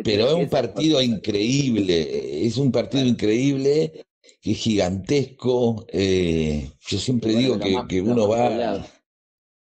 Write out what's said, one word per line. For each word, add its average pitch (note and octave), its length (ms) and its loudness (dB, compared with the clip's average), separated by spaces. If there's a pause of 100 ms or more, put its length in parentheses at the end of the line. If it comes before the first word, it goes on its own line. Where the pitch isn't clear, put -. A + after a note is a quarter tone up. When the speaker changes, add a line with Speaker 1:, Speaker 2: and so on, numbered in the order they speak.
Speaker 1:
pero G#2+ 260 2
es D3+ 60 2
un E3+ 120 0
Speaker 2:
esa - 40 -4
Speaker 1:
partido D3 480 0
Speaker 2:
cosa. C3 40 4
Speaker 1:
increíble, G2+ 1400 0
es A2+ 120 -2
un C#3 140 2
partido B2 300 0
Speaker 2:
Claro. B2 80 2
Speaker 1:
increíble, C3+ 960 0 (360)
que - 120 -2
es G#2+ 60 -2
gigantesco. A#2 1300 0
Eh, E2 800 0 (160)
yo - 120 -4
siempre A2+ 320 -2
Speaker 2:
Y G#2+ 40 2
bueno, A#2 80 2
Speaker 1:
digo B2+ 120 2
Speaker 2:
de G#2 40 -4
lo G2+ 60 -4
Speaker 1:
que, G2 60 2
Speaker 2:
más, F2 160 0
Speaker 1:
que F#2 100 -4
Speaker 2:
de F#2 60 0
lo G#2+ 80 0
Speaker 1:
uno B2 80 2
Speaker 2:
más G#2 120 2
Speaker 1:
va A2+ 60 2
Speaker 2:
poblado. A#2 480 -2 (880)